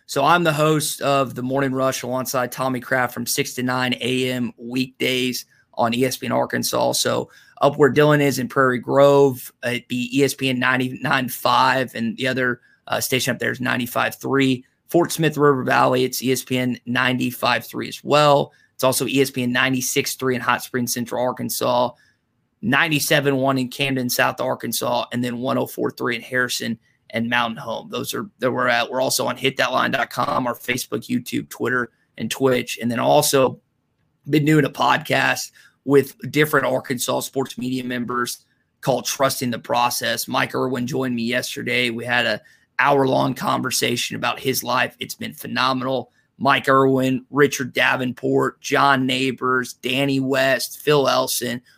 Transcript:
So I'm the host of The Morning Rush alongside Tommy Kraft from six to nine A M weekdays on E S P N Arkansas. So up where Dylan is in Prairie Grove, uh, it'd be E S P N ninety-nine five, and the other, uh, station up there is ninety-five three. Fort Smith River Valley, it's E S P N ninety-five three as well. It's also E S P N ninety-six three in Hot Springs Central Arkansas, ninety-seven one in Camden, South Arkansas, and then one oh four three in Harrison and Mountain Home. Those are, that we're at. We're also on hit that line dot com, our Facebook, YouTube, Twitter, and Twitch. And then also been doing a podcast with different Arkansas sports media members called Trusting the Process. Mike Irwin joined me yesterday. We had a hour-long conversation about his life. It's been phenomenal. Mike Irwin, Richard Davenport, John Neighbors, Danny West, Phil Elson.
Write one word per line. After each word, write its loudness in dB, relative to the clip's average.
So -2
I'm 4
the 2
host 0
of 0
The -8
Morning -2
Rush -2
alongside -4
Tommy -4
Kraft -2
from -8
six -4
to -4
nine 0
A -2
M -4
weekdays -4
on 0
E 2
S -2
P -10
N -2
Arkansas. 0
So -2
up 4
where 6
Dylan 6
is 2
in -4
Prairie 2
Grove, 4
uh, -2
it'd -4
be -4
E 2
S 2
P -2
N -2
ninety-nine 0
five, 2
and -4
the -2
other, -2
uh, -4
station -2
up -6
there -4
is -6
ninety-five -2
three. 0
Fort 2
Smith 0
River 4
Valley, 2
it's -4
E 0
S -2
P -2
N -2
ninety-five 0
three -8
as -14
well. 4
It's -2
also 2
E 2
S 2
P -4
N -2
ninety-six 0
three -2
in -4
Hot 0
Springs -4
Central -4
Arkansas, -2
ninety-seven 2
one 2
in -2
Camden, -4
South 0
Arkansas, -2
and -2
then -4
one -2
oh 0
four -4
three -4
in -8
Harrison -2
and -4
Mountain 0
Home. -10
Those -6
are, -6
that 2
we're 0
at. 2
We're -2
also 0
on -4
hit -2
that 0
line 2
dot -2
com, -2
our -2
Facebook, -6
YouTube, -4
Twitter, -4
and -6
Twitch. 0
And 0
then -2
also 4
been 2
doing 6
a -6
podcast 0
with 4
different 2
Arkansas -2
sports -6
media -4
members -4
called 0
Trusting -2
the -4
Process. -2
Mike -2
Irwin -2
joined -2
me -2
yesterday. -2
We -6
had 0
a -2
hour-long 2
conversation -2
about -4
his -2
life. -2
It's -10
been -10
phenomenal. -4
Mike 2
Irwin, 4
Richard 2
Davenport, 0
John 2
Neighbors, -2
Danny -2
West, 0
Phil 4
Elson. -2